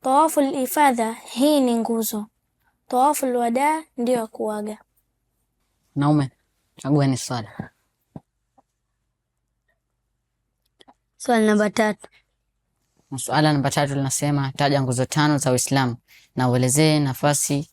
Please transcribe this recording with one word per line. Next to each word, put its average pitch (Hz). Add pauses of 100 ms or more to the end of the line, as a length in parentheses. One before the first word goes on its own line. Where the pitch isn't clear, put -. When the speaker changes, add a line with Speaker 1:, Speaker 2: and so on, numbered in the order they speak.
Speaker 1:
Tawafu 302
al-Ifadha, 269
hii 285
ni 240
nguzo. 226 (600)
Tawafu 277
al-Wada 254 (140)
ndio 247
ya 226
kuaga. 214 (1160)
Speaker 2:
Naume, 143 (460)
chagueni 135
swali. 117 (3750)
Speaker 3:
Swali 226
namba 208
tatu. 214 (1080)
Speaker 2:
Swala 151
namba 139
tatu 143
linasema, 139
taja 139
nguzo 127
tano 151
za 131
Uislamu 127 (400)
na 127
uelezee 135
nafasi 143